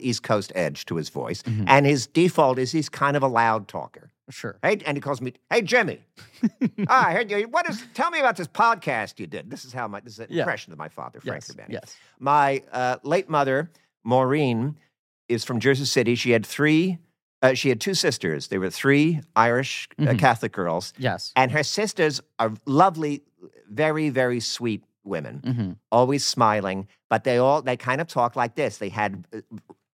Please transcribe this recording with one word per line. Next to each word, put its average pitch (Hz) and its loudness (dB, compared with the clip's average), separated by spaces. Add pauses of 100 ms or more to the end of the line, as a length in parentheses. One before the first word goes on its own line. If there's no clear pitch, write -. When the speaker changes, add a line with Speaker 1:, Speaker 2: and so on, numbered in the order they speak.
Speaker 1:
East 123 -2
Coast 104 -2
edge 76 -4
to 87 -6
his 76 -6
voice. 67 -8
Speaker 2:
Mm-hmm. 107 -4
Speaker 1:
And 139 6
his 143 2
default 156 2
is 127 -4
he's 156 -2
kind 143 -2
of 135 -2
a 135 4
loud 117 2
talker. - -14 (180)
Speaker 2:
Sure. 107 -12
Speaker 1:
Hey, 196 2
and 147 -4
he 143 -6
calls 139 -4
me, 127 -8 (160)
"Hey, 220 2
Jimmy. 190 0 (420)
Speaker 2:
<laughs> 208 -4
Speaker 1:
Ah, 240 4
I 175 0
heard 214 -2
you. 208 -2
What 339 0
is, 240 -8 (120)
tell 330 0
me 330 -2
about 247 2
this 170 -8
podcast 160 0
you 101 -12
did." 85 -12
This - -16
is 123 -20
how 123 -8
my, 101 -12
this 113 -20
is 104 -18
an 110 -14
Speaker 2:
Yeah. 165 -2
Speaker 1:
impression 113 -6
of 78 -18
my 78 -12
father, 58 -16
Speaker 2:
Yes, - -16 (200)
Speaker 1:
frankly, - -18
Manny. 101 -16
Speaker 2:
yes. - -14 (240)
Speaker 1:
My, 139 2 (100)
uh, 127 -2
late 170 0
mother, 147 0 (320)
Maureen, 131 2 (500)
is 117 -2
from 120 -4
Jersey 135 2
City. 120 2
She 120 -2
had 113 4
three, 160 2 (420)
uh, 131 6
she 131 0
had 113 0
two 196 -2
sisters. 87 -2
They 95 -2
were 92 -2
three 143 2 (140)
Irish, 120 2
uh, - -2
Speaker 2:
Mm-hmm. 117 4
Speaker 1:
Catholic 117 2
girls. 87 -2
Speaker 2:
Yes. 107 -4
Speaker 1:
And 131 4
her 151 0
sisters 165 -2 (160)
are 113 0 (140)
lovely, 151 2 (440)
very, 151 0
very 123 2
sweet 113 -4 (200)
women, 80 -8
Speaker 2:
Mm-hmm. 117 -2 (200)
Speaker 1:
always 127 4
smiling. 98 0 (220)
But 110 0
they 123 2
all, 139 4
they 127 -2
kind 127 -2
of 165 -8
talk 120 -2
like 120 -2
this. 131 -4
They 101 -8
had, 95 -4
uh, 110 -12 (580)